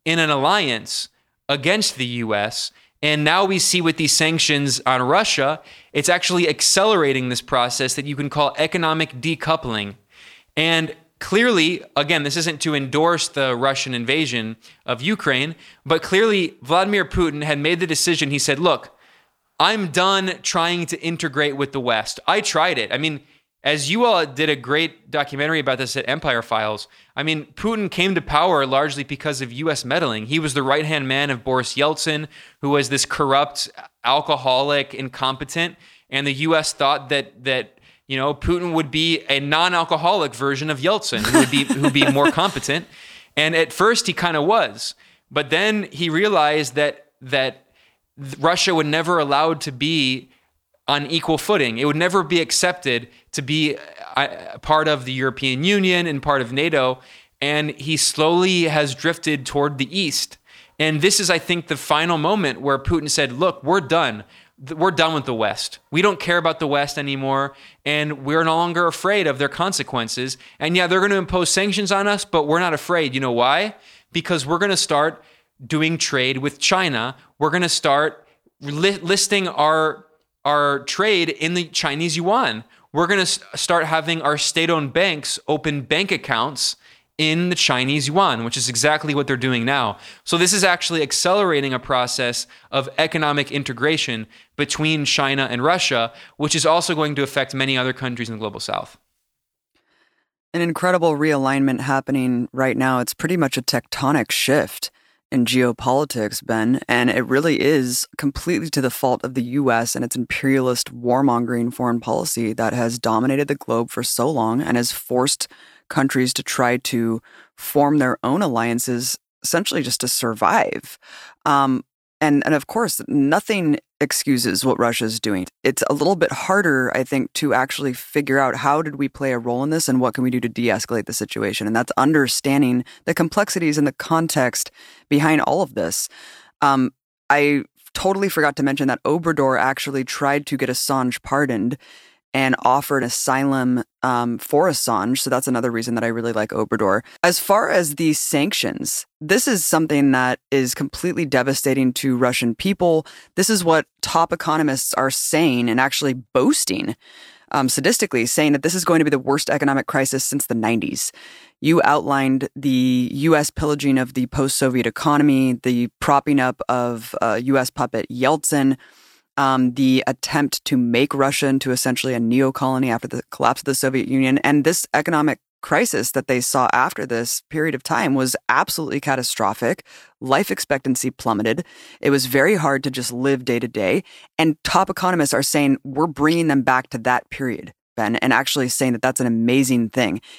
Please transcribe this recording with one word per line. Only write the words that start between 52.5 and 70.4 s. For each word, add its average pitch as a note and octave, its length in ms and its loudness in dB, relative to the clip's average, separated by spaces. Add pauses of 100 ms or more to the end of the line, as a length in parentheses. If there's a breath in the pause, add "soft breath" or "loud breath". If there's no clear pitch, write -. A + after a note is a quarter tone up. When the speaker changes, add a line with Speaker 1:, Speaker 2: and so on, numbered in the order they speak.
Speaker 1:
to D3+ 100 -6
be, D3+ 340 0 (400)
uh, C#3 120 0 (260)
a - 60 -18
part D#3 280 2
of C#3 180 0
the C3 80 -6
European C3 500 -2
Union F3+ 440 2
and C#3+ 140 -4
part C#3+ 200 0
of A#2 100 -6
nato. C3+ 480 0 (420 loud breath)
And D3+ 300 -2
he D3 260 -4
slowly F3 640 2
has D3+ 320 0
drifted D3+ 500 -2
toward C#3+ 320 -2
the C#3+ 200 -4
east. - 400 -4 (420 soft breath)
And D#3 220 0
this G3 180 2
is, F3+ 100 0
I E3+ 100 2
think, F3 280 -4
the D3 100 -4
final D#3+ 400 0
moment D3+ 440 0
where C#3 160 0
Putin D3+ 320 -2
said, C3+ 220 0
"Look, D#3+ 320 -2
we're F3 180 2
done. C3 420 -2 (420 soft breath)
Th-, D#3 120 -12
we're F#3 140 2
done D#3+ 220 2
with C#3+ 120 -2
the C3 80 -2
West. - 460 -4 (120)
We D#3+ 100 0
don't G3+ 180 2
care F3 180 0
about D#3+ 220 0
the D#3+ 80 -2
West C#3+ 300 -2
anymore, C#3 580 -2 (300 loud breath)
and D3+ 400 -2
we're D#3+ 180 2
no D#3+ 120 2
longer E3+ 320 0
afraid F#3 400 0
of C#3 100 -2
their C#3 120 0
consequences. C3 880 -4 (220 loud breath)